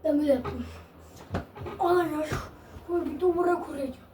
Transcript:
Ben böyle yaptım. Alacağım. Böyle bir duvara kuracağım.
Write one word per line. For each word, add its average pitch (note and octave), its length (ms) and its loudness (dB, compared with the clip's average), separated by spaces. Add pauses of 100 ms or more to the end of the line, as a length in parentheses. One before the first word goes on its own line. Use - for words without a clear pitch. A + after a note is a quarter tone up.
Ben D4 160 4
böyle D4 140 4
yaptım. B3+ 320 -2 (1120)
Alacağım. E4+ 460 2 (640)
Böyle F4 160 0
bir - 140 -4
duvara F4 400 4
kuracağım. C#4 360 -6 (180)